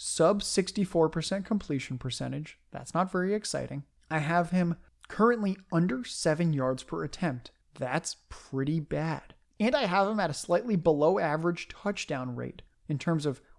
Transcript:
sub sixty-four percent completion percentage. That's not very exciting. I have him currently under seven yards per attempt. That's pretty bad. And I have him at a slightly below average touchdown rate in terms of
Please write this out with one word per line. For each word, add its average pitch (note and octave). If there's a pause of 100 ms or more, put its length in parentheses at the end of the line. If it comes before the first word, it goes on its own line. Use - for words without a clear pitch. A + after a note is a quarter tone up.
sub G3
sixty-four F3+
percent F#3
completion C#3+
percentage. C3 (120)
That's -
not F#3
very F#3+
exciting. C#3+ (260)
I D#3+
have E3
him F3 (320)
currently G#3+ (140)
under F#3+
seven E3
yards C3
per E3
attempt. C#3 (240)
That's C3 (120)
pretty C#3
bad. D3+ (240)
And A#3
I C#4
have F#3+
him G#3+
at F3
a C#3
slightly G#3
below D#3+
average E3+
touchdown C3
rate B2 (260)
in D3+
terms D#3
of C#3 (180)